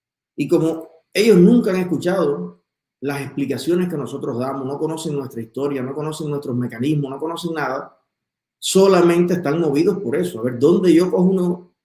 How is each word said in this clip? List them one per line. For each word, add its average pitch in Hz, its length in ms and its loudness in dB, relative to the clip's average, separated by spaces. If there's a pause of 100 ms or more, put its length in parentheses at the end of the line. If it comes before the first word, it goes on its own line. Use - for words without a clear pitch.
(340)
Y 143 140 -6
como 160 400 0 (240)
ellos 208 240 6
nunca 196 340 6
han 185 60 0
escuchado 180 840 -2 (380)
las 139 200 -6
explicaciones 147 720 -4
que 151 80 -6
nosotros 127 400 -8
damos, 135 260 -6
no 135 140 -6
conocen 156 360 -6
nuestra 127 280 -8
historia, 135 400 -6
no 135 120 -8
conocen 151 360 -8
nuestros 139 260 -6
mecanismos, 127 540 -4
no 139 80 -10
conocen 165 340 -8
nada, 143 420 -8 (640)
solamente 175 760 4
están 151 260 0
movidos 165 380 2
por 120 180 -4
eso. 175 240 -4
A 113 40 -4
ver, 127 140 -4
¿dónde 175 360 4
yo 175 160 4
cojo 180 140 2
uno 180 480 0 (120)